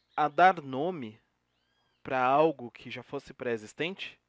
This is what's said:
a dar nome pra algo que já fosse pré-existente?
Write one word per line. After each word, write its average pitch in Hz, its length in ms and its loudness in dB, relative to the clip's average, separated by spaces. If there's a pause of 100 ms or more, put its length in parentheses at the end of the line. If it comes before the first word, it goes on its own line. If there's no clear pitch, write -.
(160)
a 151 120 2
dar 170 340 6
nome 135 600 -6 (800)
pra 131 220 -2
algo 135 480 2
que - 180 -20
já 120 140 -12
fosse - 300 -12
pré-existente? 123 960 -8